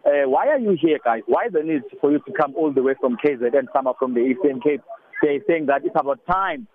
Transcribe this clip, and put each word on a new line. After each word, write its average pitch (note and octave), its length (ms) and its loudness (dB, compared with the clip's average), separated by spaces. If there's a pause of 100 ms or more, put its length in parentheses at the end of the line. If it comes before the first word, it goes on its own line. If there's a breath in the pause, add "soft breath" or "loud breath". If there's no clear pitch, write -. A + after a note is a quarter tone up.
uh, C#3+ 240 2
"Why E3+ 200 2
are D4 100 2
you G#3 200 0
here, D3+ 240 2
guys? A2+ 240 0
Why F3+ 220 0
the E3 140 -2
need D#3 200 -2 (180)
for C#3+ 120 2
you D3 60 2
to C3+ 140 -8
come C#3+ 240 -2
all D#3 160 0
the C3 100 2
way C3 180 2
from B2 160 0
K C#3+ 200 0
Z A#2 80 -4 (120)
and C3 160 0
some C3+ 140 0
are B2+ 120 0
from B2+ 140 -2
the A#2+ 80 0
Eastern C3 400 0
Cape?" D3 220 -2 (400)
They're C#3+ 260 0
saying D#3+ 180 0
that C#3 180 0
it's F3 140 -2
about C#3 280 -2
time F3 480 -2